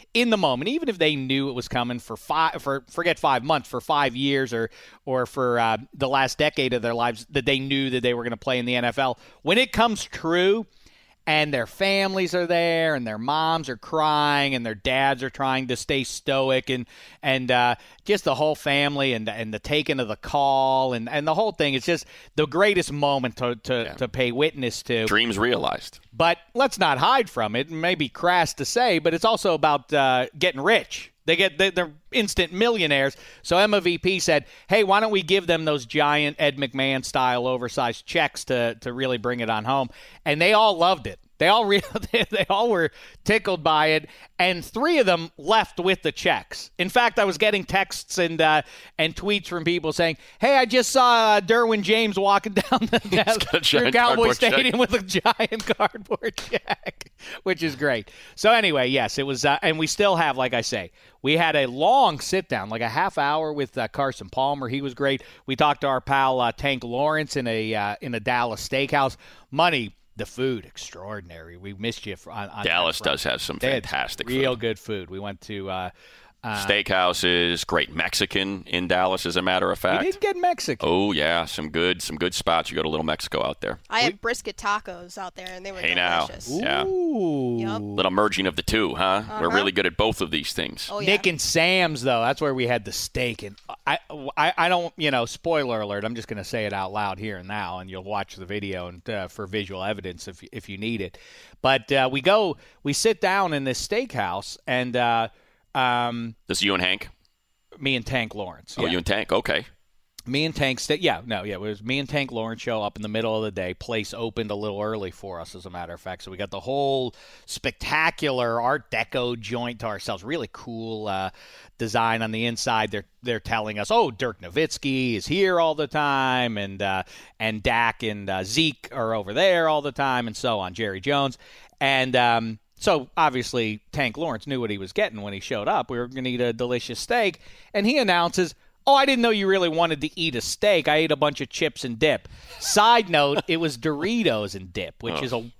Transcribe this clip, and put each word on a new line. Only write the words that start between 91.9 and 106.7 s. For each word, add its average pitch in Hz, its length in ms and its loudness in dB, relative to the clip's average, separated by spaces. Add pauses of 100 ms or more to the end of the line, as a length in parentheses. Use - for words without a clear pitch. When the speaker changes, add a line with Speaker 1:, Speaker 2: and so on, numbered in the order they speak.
Speaker 1:
though, 123 180 2
that's 131 220 0
where 143 120 0
we 127 120 0
had 117 180 0
the 104 80 -10
steak. - 500 -4
And 101 140 -14 (300)
I, 151 120 0 (380)
I, 156 220 2
I 170 100 4
don't, 175 300 0
you 151 120 0
know, 123 140 2
spoiler 135 560 -2
alert, 101 240 -4
I'm 113 100 -4
just 113 140 -12
gonna 104 160 -8
say 110 220 -4
it 101 80 -4
out 95 180 -6
loud 101 260 -4
here 104 200 -8
and 90 100 -16
now, 95 300 -6
and 92 100 -12
you'll 92 160 -12
watch 101 320 -6
the 95 80 -14
video 95 440 -6
and, 90 200 -16
uh, 101 200 -6
for 104 180 -12
visual 95 360 -6
evidence 95 460 -8
if, 90 140 -18 (100)
if 117 160 -14
you 101 80 -10
need 110 240 -6
it. 92 160 -10 (460)
But, 131 280 2
uh, 131 220 4
we 139 80 -4
go, 190 380 2 (240)
we 143 100 -2
sit 220 300 0
down 190 320 2
in 139 100 -2
this 127 220 -4
steakhouse, 110 800 -4
and, 123 280 -2
uh, 117 340 2 (480)
um, 120 600 0 (100)
Speaker 2:
This 92 120 -4
is - 40 -2
you 98 120 2